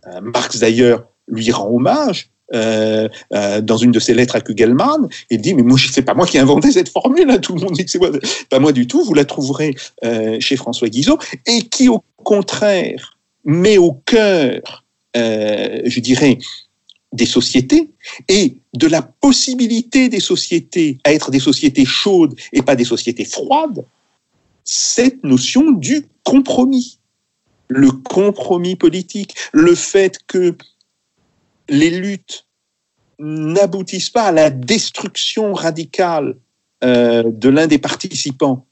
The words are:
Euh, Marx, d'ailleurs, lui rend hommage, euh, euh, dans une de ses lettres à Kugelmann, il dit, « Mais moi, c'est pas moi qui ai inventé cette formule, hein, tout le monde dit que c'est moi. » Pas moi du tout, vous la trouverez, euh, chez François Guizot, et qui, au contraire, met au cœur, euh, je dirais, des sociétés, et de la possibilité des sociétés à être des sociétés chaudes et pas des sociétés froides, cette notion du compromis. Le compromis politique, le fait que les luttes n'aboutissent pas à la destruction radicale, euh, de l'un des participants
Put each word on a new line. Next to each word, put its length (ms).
Euh, 160
Marx, 360
d'ailleurs, 460
lui 260
rend 180
hommage, 600
euh, 560
euh, 260
dans 160
une 140
de 100
ses 140
lettres 200
à 60
Kugelmann, 680
il 140
dit, « 120
Mais 80
moi, 140
c'est 80
pas 140
moi 120
qui 120
ai 20
inventé 320
cette 160
formule, 420
hein, 60
tout 180
le 60
monde 140
dit 100
que 60
c'est 80
moi. » 120
Pas 100
moi 140
du 140
tout, 180
vous 80
la 140
trouverez, 480
euh, 380
chez 160
François 320
Guizot, 300
et 220
qui, 220
au 120
contraire, 1040
met 320
au 160
cœur, 920
euh, 720
je 160
dirais, 380
des 140
sociétés, 640
et 280
de 140
la 160
possibilité 1080
des 120
sociétés 840
à 80
être 180
des 100
sociétés 440
chaudes 500
et 80
pas 140
des 100
sociétés 400
froides, 580
cette 600
notion 460
du 360
compromis. 720
Le 220
compromis 840
politique, 580
le 220
fait 520
que 300
les 200
luttes 560
n'aboutissent 920
pas 140
à 80
la 180
destruction 1040
radicale, 840
euh, 420
de 220
l'un 180
des 120
participants 920